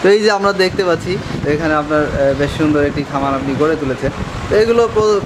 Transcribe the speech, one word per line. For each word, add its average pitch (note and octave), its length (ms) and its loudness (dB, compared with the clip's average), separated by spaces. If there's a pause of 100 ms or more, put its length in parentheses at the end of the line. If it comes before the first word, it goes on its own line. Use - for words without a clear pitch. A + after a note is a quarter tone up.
তো F#3 60 4
এই G#3 140 6
যে G#3+ 80 2
আমরা G3+ 220 2
দেখতে F#3+ 320 0
পাচ্ছি F3 340 -2 (280)
এখানে D#3 280 0
আপনার, D3+ 320 0
আহ, C#3 320 0
বেশ C#3+ 200 0
সুন্দর D3+ 240 2
একটি C#3+ 300 -2
খামার C#3 220 -2
আপনি C3+ 240 -2
গড়ে D#3 180 2
তুলেছেন। C3 340 -4 (400)
তো F#3+ 60 2
এগুলো A#3 380 4
প্র-, G#3+ 320 2